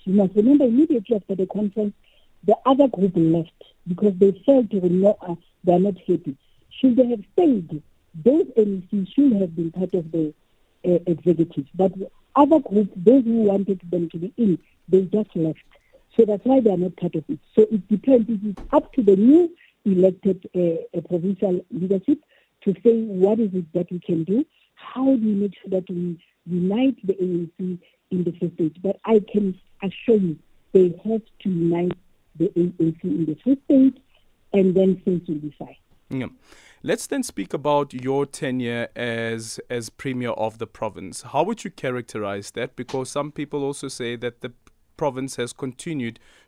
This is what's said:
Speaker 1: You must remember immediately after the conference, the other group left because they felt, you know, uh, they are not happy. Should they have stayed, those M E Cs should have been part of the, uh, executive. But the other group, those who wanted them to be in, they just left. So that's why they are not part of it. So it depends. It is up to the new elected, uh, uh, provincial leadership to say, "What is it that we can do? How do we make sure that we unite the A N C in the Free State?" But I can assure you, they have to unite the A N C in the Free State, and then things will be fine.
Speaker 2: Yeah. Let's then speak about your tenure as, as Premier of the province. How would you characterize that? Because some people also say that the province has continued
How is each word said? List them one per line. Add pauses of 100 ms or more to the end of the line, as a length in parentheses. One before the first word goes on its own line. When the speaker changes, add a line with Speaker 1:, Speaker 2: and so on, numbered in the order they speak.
Speaker 1:
You
must
remember
immediately
after
the (100)
conference, (560)
the (160)
other
group
left (320)
because
they (140)
felt,
you
know,
uh, (280)
they
are
not (100)
happy. (420)
Should
they
have (100)
stayed, (440)
those (100)
M (200)
E
Cs
should
have
been
part
of
the, (520)
uh, (140)
executive. (140)
But
the (260)
other (100)
group,
those
who
wanted (120)
them
to
be
in, (320)
they
just
left. (480)
So
that's
why
they
are
not
part
of
it. (160)
So (140)
it
depends.
It
is (160)
up
to
the
new (300)
elected,
uh,
uh,
provincial (160)
leadership (440)
to (100)
say, (300)
"What
is
it
that
we
can
do? (280)
How
do
we
make
sure
that
we (420)
unite (100)
the (100)
A (140)
N
C (320)
in
the
Free
State?"
But
I (100)
can (240)
assure
you, (360)
they (160)
have (180)
to
unite (380)
the (100)
A (160)
N
C
in
the
Free
State, (560)
and
then
things
will
be
fine. (340)
Speaker 2:
Yeah. (580)
Let's
then
speak
about
your
tenure
as, (100)
as
Premier
of
the
province. (120)
How
would
you
characterize
that?
Because
some
people
also
say
that
the (460)
province
has
continued (280)